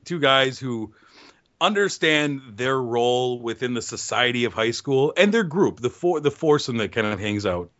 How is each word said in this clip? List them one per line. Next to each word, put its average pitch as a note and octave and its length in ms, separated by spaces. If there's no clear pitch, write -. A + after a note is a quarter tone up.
two F3 160
guys C3+ 400
who A#2 340
understand D#3+ 800
their C3 240
role B2 600
within A#2 340
the A#2 80
society A#2+ 640
of G2+ 80
high A2+ 180
school C#3 440
and G3+ 180
their A#3 100
group, D#3 360
the B2 100
four, F3 300
the C#3+ 120
foursome D3 460
that G#2 140
kind A2 160
of G#2 120
hangs G#2 260
out. F2+ 240